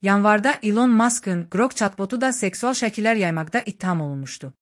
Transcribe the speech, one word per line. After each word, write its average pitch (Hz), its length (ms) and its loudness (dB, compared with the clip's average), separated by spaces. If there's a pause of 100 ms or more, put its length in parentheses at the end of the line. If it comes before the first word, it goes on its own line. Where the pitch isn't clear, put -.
Yanvarda 208 600 2
Elon 226 280 2
Musk'ın 220 600 2
Grok 240 260 0
chatbotu 196 440 -4
da 262 120 0
seksual 247 440 -2
şəkillər 220 400 0
yaymaqda 170 500 -2
ittiham 185 340 -4
olunmuşdu. 139 600 -8